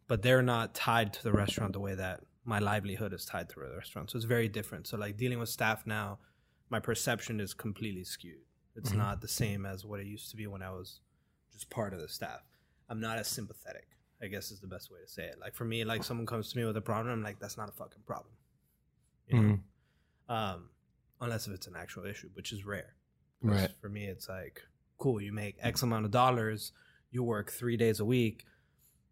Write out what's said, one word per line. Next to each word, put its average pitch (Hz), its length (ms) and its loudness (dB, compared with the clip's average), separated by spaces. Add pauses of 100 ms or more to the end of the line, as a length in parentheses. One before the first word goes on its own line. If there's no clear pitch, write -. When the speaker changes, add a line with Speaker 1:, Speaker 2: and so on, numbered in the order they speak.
Speaker 1:
but 110 140 2
they're 127 220 8
not 117 320 2
tied 113 400 4
to - 80 -8
the 110 100 0
restaurant 101 400 0
the 98 80 -4
way 98 140 -4
that 92 260 -4 (240)
my 110 140 0
livelihood 101 560 0
is - 100 -8
tied 87 240 -4
to - 100 -16
the 67 160 -10
restaurant. - 360 -10
So - 80 -6
it's 110 80 -2
very 117 240 4
different. 101 360 -6
So, 110 120 -6
like, 104 180 -4
dealing 123 220 0
with 117 100 -4
staff 110 380 2
now, 107 320 -2 (500)
my 113 100 0
perception 113 600 0
is 98 140 -4
completely 104 500 -4
skewed. - 400 -12 (320)
It's 110 140 -4
Speaker 2:
Mm-hmm. 104 80 2
Speaker 1:
not 101 240 2
the 107 60 -8
same 101 360 0
as 95 220 -6
what 104 120 -6
it 98 80 -8
used 104 260 -10
to 113 40 -14
be 107 100 -8
when 98 140 -8
I 95 120 -8
was 92 280 -12 (500)
just - 200 -16
part 101 240 -4
of 87 60 -8
the 76 100 -10
staff. - 320 -8 (480)
I'm 113 100 -6
not 113 160 -2
as 107 100 -4
sympathetic, - 600 -8 (320)
I 110 60 -8
guess 98 240 -6
is 101 100 -16
the 98 60 -14
best 92 260 -12
way 90 80 -20
to - 100 -20
say 90 140 -8
it. 80 160 -10
Like, 101 140 -10
for 120 100 -4
me, 113 220 0
like, 110 180 -2
someone 117 220 -4
comes 110 260 -4
to 123 60 -2
me 117 80 2
with 110 100 0
a 107 60 0
problem, 113 320 -2
I'm 113 80 -2
like, 104 180 -8
"That's 101 160 -8
not 104 140 -8
a - 20 -18
fucking - 320 -16
problem." - 300 -10 (920)
You 120 140 8
know? - 20 10 (840)
Speaker 2:
Mm-hmm. 123 60 -2
Speaker 1:
Um, 92 340 -2 (540)
unless 117 260 -2
if 98 60 -6
it's 90 120 -12
an 87 100 -14
actual 87 280 -10
issue, 101 300 -10
which 98 180 -8
is 98 140 -8
rare. 101 280 -6 (480)
'Cause 113 80 6 (120)
Speaker 2:
Right. 92 180 2
Speaker 1:
for 104 80 -8
me, 104 180 -6
it's 92 220 -8
like, 95 340 -10 (360)
"Cool, 120 220 4
you 101 120 -6
make 104 280 -4
X 120 220 2
amount 113 220 2
of 101 60 0
dollars, 117 640 4 (380)
you 120 120 0
work 107 280 0
three 120 280 2
days 113 220 6
a - 40 4
week, 117 400 4 (680)